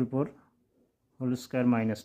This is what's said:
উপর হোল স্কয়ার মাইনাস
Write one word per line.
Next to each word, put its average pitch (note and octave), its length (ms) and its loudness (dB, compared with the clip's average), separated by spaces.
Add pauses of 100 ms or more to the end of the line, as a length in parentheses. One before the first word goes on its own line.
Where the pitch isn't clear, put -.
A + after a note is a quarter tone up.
উপর C3 160 0 (960)
হোল B2+ 120 -2 (120)
স্কয়ার B2+ 300 0
মাইনাস A2 320 0